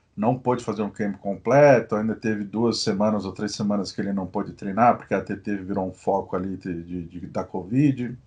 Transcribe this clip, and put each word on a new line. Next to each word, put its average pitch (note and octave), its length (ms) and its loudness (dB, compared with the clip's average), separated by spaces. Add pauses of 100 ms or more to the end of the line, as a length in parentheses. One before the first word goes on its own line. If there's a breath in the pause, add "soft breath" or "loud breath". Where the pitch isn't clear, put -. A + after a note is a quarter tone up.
(160)
não A#2 220 2
pôde B2 260 0
fazer G#2 160 -4
um G2+ 80 -2
camp G2+ 300 -4
completo. A2+ 800 4
Ainda G#2+ 180 0
teve G#2 300 -2
duas G#2+ 360 0
semanas G#2 460 0
ou F#2+ 60 -6
três G#2 220 -6
semanas G#2 380 -2
que - 80 -8
ele G2+ 140 -2
não F#2+ 120 -2
pôde - 280 -6
treinar, A2 420 4
porque - 160 -8
a G2 80 2
T F#2+ 160 -6
T G#2 200 -6
virou F#2+ 300 -4
um F#2 60 -8
foco F#2+ 420 -2
ali F#2+ 220 -4
de, F2 260 -8
de, F2 200 -8
de, F2 240 -12
da F#2 180 -6
covid. A#2+ 720 0 (100)